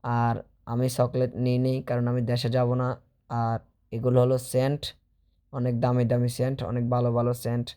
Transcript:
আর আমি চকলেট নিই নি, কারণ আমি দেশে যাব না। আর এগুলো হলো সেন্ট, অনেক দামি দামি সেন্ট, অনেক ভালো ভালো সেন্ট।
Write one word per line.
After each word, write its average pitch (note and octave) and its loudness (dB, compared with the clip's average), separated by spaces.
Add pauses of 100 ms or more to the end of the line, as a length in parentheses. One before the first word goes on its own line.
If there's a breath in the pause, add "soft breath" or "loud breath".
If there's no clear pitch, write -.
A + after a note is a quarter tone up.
আর A#2+ 0 (300)
আমি A#2+ -2
চকলেট B2 0
নিই B2 2
নি, C3 2
কারণ A#2+ -2
আমি B2 0
দেশে A#2+ 0
যাব B2 2
না। B2+ 0 (420)
আর A2+ -2 (340)
এগুলো B2 2
হলো B2+ 4
সেন্ট, C3+ 0 (720)
অনেক B2 -2
দামি B2 2
দামি A#2+ 2
সেন্ট, B2+ -2
অনেক A#2+ -2
ভালো B2 2
ভালো A#2+ 2
সেন্ট। A#2+ -4 (100)